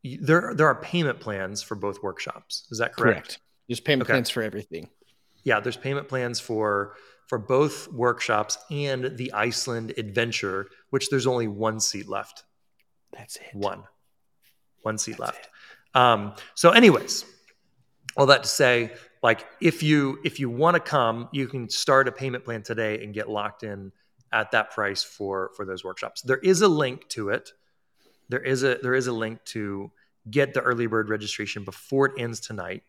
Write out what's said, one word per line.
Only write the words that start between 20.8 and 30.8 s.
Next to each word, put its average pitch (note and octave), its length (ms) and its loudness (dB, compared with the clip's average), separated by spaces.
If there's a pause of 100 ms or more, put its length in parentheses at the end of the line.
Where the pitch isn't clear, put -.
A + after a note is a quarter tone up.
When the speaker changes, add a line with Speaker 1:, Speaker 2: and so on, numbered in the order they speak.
Speaker 1:
come, A#2+ 520 0
you C3+ 140 -4
can A#2 240 -10
start C3+ 360 4
a B2 60 -2
payment B2+ 320 -8
plan A2+ 180 -8
today G#2+ 400 -4
and G#2 120 -12
get G#2+ 160 -6
locked G#2 320 -6
in G2+ 300 -10 (400)
at A2 180 0
that A2 220 2
price G2+ 300 -2
for, F#2+ 540 -6
for G2+ 80 -10
those F#2 200 -8
workshops. - 360 -10
There C3 180 0
is F3+ 220 4
a G#3 80 6
link D3 420 0
to G2+ 200 -6
it. A#2 220 -4 (760)
There B2+ 120 -4
is C3 220 -2
a, B2 200 2
there B2+ 120 0
is B2+ 120 0
a B2 60 -4
link A2+ 340 -6
to G2+ 440 -8 (400)
get C#3 220 2
the C3 80 0
early A#2+ 260 0